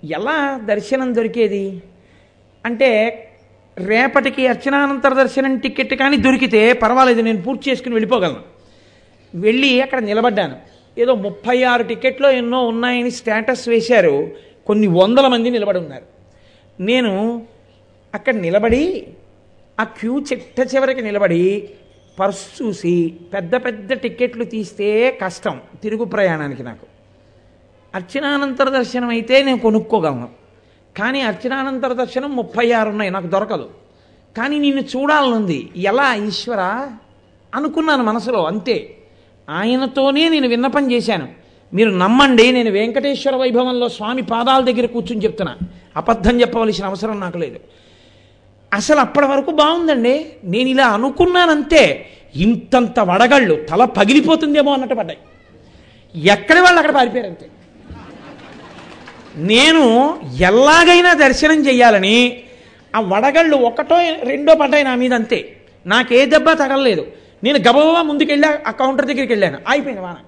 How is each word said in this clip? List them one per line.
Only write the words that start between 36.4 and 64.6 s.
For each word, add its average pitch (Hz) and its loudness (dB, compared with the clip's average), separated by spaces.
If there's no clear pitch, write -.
అనుకున్నాను 302 -2
మనసులో, 214 -2
అంతే. 180 -6
ఆయనతోనే 262 0
నేను 294 0
విన్నపం 247 0
చేశాను. 214 -2
మీరు 214 2
నమ్మండి, 233 4
నేను 240 0
వెంకటేశ్వర 254 -2
వైభవంలో 247 0
స్వామి 240 -8
పాదాల 240 0
దగ్గర 247 0
కూర్చుని 233 -6
చెప్తున్నా, 175 -4
అబద్ధం 226 0
చెప్పవలసిన 214 -2
అవసరం 202 -6
నాకు 175 -8
లేదు. 147 -8
అసలు 294 0
అప్పటి 277 2
వరకు 277 -2
బాగుందండి, 302 0
నేను 220 -2
ఇలా 262 2
అనుకున్నానంతే. 294 2
ఇంతంత 226 0
వడగళ్ళు 208 2
తల 180 4
పగిలిపోతుందేమో 294 2
అన్నట్టు 262 -4
పడ్డాయి. 165 -8
ఎక్కడి 208 4
వాళ్ళు 359 6
అక్కడ 302 0
పారిపోయారు 240 0
అంతే. - -16
నేను 254 4
ఎలాగైనా 330 6
దర్శనం 294 4
చెయ్యాలని 240 4
ఆ 226 0
వడగళ్ళు 269 2
ఒకటో 254 0
రెండో 285 4
పడ్డాయి 294 2